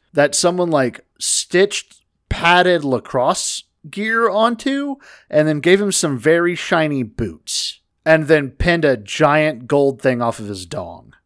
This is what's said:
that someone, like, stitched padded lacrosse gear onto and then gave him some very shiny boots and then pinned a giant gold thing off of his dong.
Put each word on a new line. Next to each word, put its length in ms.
that 240
someone, 340
like, 360
stitched 840
padded 560
lacrosse 800
gear 400
onto 680
and 180
then 140
gave 180
him 140
some 240
very 360
shiny 480
boots 800
and 220
then 240
pinned 320
a 140
giant 720
gold 340
thing 200
off 180
of 80
his 180
dong. 480